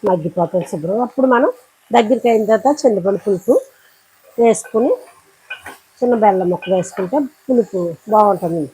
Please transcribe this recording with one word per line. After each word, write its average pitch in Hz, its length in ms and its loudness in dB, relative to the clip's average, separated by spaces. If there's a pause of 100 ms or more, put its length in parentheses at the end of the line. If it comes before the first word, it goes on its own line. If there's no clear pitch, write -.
మగ్గిపోతుంది 175 600 -2
శుభ్రం. 180 360 -6
అప్పుడు 262 280 -2
మనం 254 160 2 (460)
దగ్గరికి 233 340 2
అయిన 220 200 2
తర్వాత 233 300 2
చింతపండు 196 440 0
పులుపు 202 300 0 (880)
వేసుకుని 233 520 0 (1040)
చిన్న 247 240 2
బెల్లం 190 300 2
ముక్క - 140 -6 (100)
వేసుకుంటే 180 420 -4 (280)
పులుపు 226 320 0 (340)
బాగుంటుంది. 180 600 2